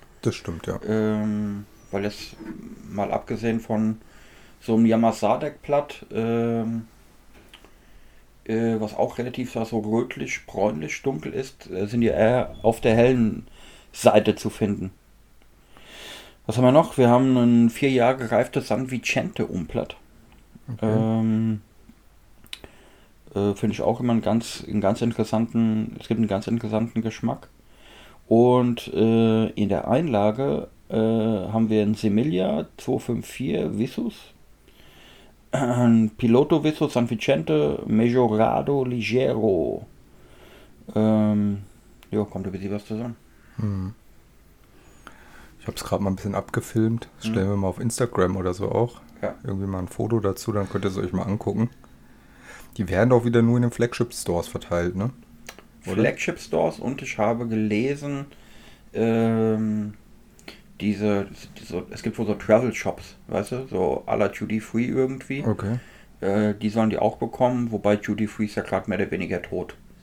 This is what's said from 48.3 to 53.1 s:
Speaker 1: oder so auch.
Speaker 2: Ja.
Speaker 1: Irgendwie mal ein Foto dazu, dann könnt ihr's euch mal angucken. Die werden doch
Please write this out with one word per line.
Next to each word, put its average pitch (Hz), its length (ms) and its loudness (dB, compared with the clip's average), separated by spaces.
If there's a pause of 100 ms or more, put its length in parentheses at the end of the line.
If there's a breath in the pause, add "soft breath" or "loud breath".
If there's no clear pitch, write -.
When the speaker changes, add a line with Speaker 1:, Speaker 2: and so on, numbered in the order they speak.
Speaker 1:
oder 90 160 -2
so 98 180 -4
auch. 117 300 -2 (200)
Speaker 2:
Ja. - 220 -6
Speaker 1:
Irgendwie 98 240 -4
mal 95 120 -4
ein 92 80 -6
Foto 110 320 -2
dazu, 98 320 -2
dann 101 180 -2
könnt 98 160 -2
ihr's 92 120 -2
euch - 160 -4
mal 92 100 -2
angucken. 107 460 -2 (1080 loud breath)
Die 101 100 -2
werden 101 220 4
doch 120 160 4